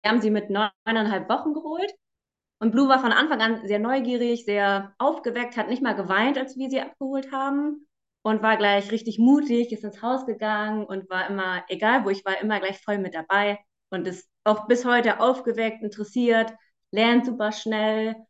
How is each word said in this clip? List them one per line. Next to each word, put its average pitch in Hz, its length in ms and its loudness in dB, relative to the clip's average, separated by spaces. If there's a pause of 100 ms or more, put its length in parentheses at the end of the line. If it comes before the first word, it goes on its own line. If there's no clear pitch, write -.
haben 226 160 2
sie 214 100 2
mit 208 180 0
neuneinhalb 208 800 -2
Wochen 294 240 0
geholt. 330 400 -6 (640)
Und 220 120 2
Blue 262 180 4
war 262 100 6
von 240 120 2
Anfang 247 300 2
an 220 260 -2
sehr 208 120 0
neugierig, 240 680 0
sehr 202 520 0
aufgeweckt, 240 600 -2
hat 214 120 -2
nicht 262 140 -2
mal 226 100 0
geweint, 202 440 0
als 262 200 -6
wir 262 120 -4
sie 269 120 -2
abgeholt 269 500 -6
haben. 285 560 -4 (360)
Und 214 200 0
war 220 140 4
gleich 202 340 2
richtig 220 280 -4
mutig, 240 520 4
ist 214 120 -8
ins 202 180 -10
Haus 262 240 -2
gegangen 214 600 -2
und 190 240 -10
war 185 200 -4
immer, 185 400 -4
egal 214 360 2
wo 196 40 0
ich 196 160 -2
war, 190 160 -2
immer 196 180 -2
gleich 190 200 -6
voll 208 180 -4
mit 180 180 -6
dabei. 202 440 0 (300)
Und 185 180 -6
ist 180 220 -12 (140)
auch 214 240 2
bis 247 180 4
heute 240 360 2
aufgeweckt, 226 640 0
interessiert, 220 680 0 (380)
lernt 233 340 4
super 220 260 -2
schnell, 220 640 -2 (140)